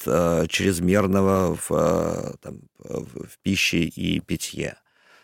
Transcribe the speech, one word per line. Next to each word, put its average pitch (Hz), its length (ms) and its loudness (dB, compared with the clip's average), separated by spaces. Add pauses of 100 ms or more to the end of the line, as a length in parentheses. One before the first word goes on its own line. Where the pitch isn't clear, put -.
э, 85 420 2
чрезмерного 95 1080 2
в, - 140 -10
э, 82 720 0
там, - 180 -14 (180)
в, - 500 -10
в - 140 -20
пище 90 380 0
и 82 400 -2
питье, - 560 -8 (480)